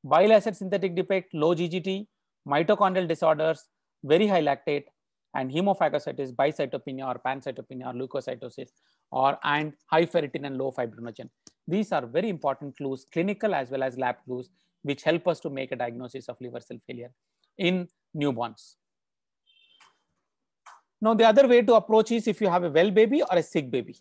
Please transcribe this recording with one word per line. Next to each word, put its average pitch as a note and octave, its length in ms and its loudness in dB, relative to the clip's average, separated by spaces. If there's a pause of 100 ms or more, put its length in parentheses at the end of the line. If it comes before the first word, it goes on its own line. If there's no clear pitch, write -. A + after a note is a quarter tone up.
Bile F3 300 6
acid G#3 220 2
synthetic F#3 400 -4
defect, F#3 380 -2
low D#3+ 220 2
G E3+ 120 -2
G F3 120 -6
T, F#3+ 280 -6 (400)
mitochondrial F3+ 600 2
disorders, D#3+ 600 0 (360)
very E3+ 240 4
high F#3 140 2
lactate, C#3+ 440 -2 (480)
and C3 180 -6
hemophagocytosis, D3+ 800 -2
bicytopenia C3+ 760 -4
or B2 180 -6
pancytopenia C3 640 -10
or B2 60 -10
leukocytosis, C3 760 -10 (420)
or, C3+ 320 0
and D3+ 300 0 (140)
high E3 180 4
ferritin D3 400 -4
and C3+ 120 -8
low C3+ 140 -4
fibrinogen. A#2 560 -10 (400)
These G3+ 240 -2
are C#3 140 -2
very E3 240 -2
important C#3+ 480 -6
clues, C3 340 -8
clinical G3 440 -2
as C3 160 -4
well C3+ 100 -4
as C3 160 -4
lab B2 280 -2
clues, B2+ 240 -10 (340)
which C#3 180 -4
help E3 260 0
us D#3+ 120 -2
to D#3+ 100 -8
make C3+ 220 -8
a C3+ 40 -4
diagnosis B2 540 -10
of A#2+ 100 -14
liver B2 200 -12
cell A#2+ 260 -16
failure B2 260 -14 (460)
in F3+ 300 0 (280)
newborns. A#2+ 600 -6 (2250)
Now, A3 140 4
the A3+ 100 6
other A#3 220 8
way A#3+ 160 6
to A#3 100 4
approach A3 380 4
is A#3 160 0
if G#3 140 -2
you G3 80 2
have F3 140 2
a E3+ 60 -2
well E3+ 220 4
baby A3 320 4
or F3+ 140 0
a D#3 60 2
sick C3+ 280 -4
baby. B2 300 -6